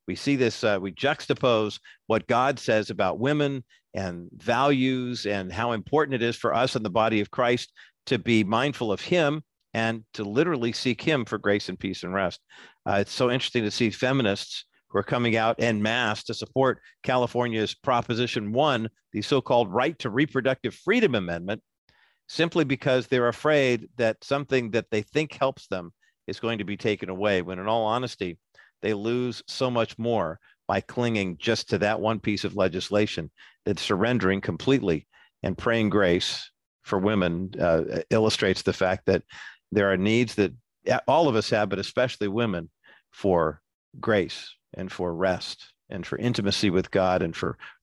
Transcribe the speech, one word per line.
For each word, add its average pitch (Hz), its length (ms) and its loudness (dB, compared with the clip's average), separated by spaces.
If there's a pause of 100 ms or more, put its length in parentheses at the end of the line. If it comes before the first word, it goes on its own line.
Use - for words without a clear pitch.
we - 80 -6
see 143 220 0
this, 123 260 0
uh, 104 180 2
we 95 120 -6
juxtapose 123 880 0 (260)
what 110 220 0
God 127 300 2
says 110 320 0
about 92 280 -2
women 139 460 -2 (300)
and 87 420 -6
values 127 920 0
and 95 260 -2
how 117 200 -2
important 135 420 0
it 113 80 -2
is 117 140 0
for 101 180 0
us 127 220 0
in 117 60 -2
the 107 80 -6
body 110 300 2
of 101 100 -4
Christ 123 420 0 (340)
to 127 120 0
be 110 260 2
mindful 117 480 0
of 95 80 -2
him 156 420 0 (320)
and 113 300 -2 (100)
to - 80 -8
literally 120 500 0
seek - 280 -2
him 143 240 0
for 107 140 -4
grace 101 300 0
and 92 100 -10
peace 95 260 -6
and 90 100 -4
rest. 95 260 -2 (460)
Uh, 101 140 2
it's 101 120 -4
so 123 180 0
interesting 123 340 -2
to 104 60 -2
see 113 200 0
feminists 127 760 -2 (220)
who - 100 -2
are 101 40 2
coming 120 340 0
out 113 220 2
en 110 240 2
masse 110 420 0
to 117 100 -8
support 127 460 0 (220)
California's 120 720 0
Proposition 117 800 -2
One, 123 360 2 (240)
the 147 100 -4
so-called 120 500 2
Right 131 280 0
to 120 100 -6
Reproductive 131 640 -2
Freedom 208 420 2
Amendment, 87 460 -4 (680)
simply 165 360 0
because 131 420 2
they're 123 220 2
afraid 131 680 2
that 113 260 0
something 131 480 0
that 110 200 -2
they 107 120 0
think 151 300 -4
helps - 340 -4
them 87 260 -8 (340)
is 95 120 -8
going 113 200 -4
to 104 60 -6
be 98 120 -8
taken 104 320 -2
away, 95 340 0
when 90 160 -8
in 95 80 -8
all 113 180 2
honesty, 107 540 -4 (440)
they 107 120 0
lose 117 540 -2
so - 200 -2
much 120 300 -2
more 110 400 -2 (300)
by 98 120 0
clinging 104 580 -2
just - 300 -2
to 110 100 0
that 101 200 2
one 107 220 -2
piece 104 240 -2
of 90 100 -6
legislation, 95 760 0 (360)
that 101 160 -2
surrendering 98 600 2
completely 98 680 0 (340)
and 90 160 -2
praying 113 320 2
grace 92 580 2 (360)
for 98 160 0
women, 92 500 0 (100)
uh, 82 220 4 (280)
illustrates 110 520 2
the 95 100 0
fact 92 340 0
that 95 180 2 (480)
there 98 180 4
are 95 60 4
needs 110 400 2
that 98 160 2 (560)
all 156 180 4
of 131 80 4
us 107 160 0
have, 107 180 2
but 95 120 -2
especially 123 480 -2
women, 98 420 -2 (400)
for 85 500 2 (380)
grace 98 560 -2 (200)
and 95 180 -10
for 87 200 -4
rest 90 600 -4 (160)
and 87 180 -10
for - 120 -6
intimacy 107 520 0
with 90 220 0
God 92 300 2
and 85 120 -4
for - 240 -6 (240)